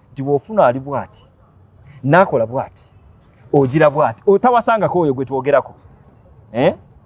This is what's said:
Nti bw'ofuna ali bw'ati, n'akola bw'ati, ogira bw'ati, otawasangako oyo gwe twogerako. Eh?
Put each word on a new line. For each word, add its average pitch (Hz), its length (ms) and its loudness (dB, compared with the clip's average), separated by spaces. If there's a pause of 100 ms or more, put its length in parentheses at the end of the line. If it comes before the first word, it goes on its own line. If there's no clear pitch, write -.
(160)
Nti 139 60 -8
bw'ofuna 143 440 0
ali 127 140 0
bw'ati, 135 480 -10 (760)
n'akola 156 440 2
bw'ati, 135 360 -10 (680)
ogira 147 380 2
bw'ati, 139 360 -2
otawasangako 214 760 0
oyo 147 140 0
gwe 135 140 -8
twogerako. 131 460 -2 (800)
Eh? 135 200 0 (340)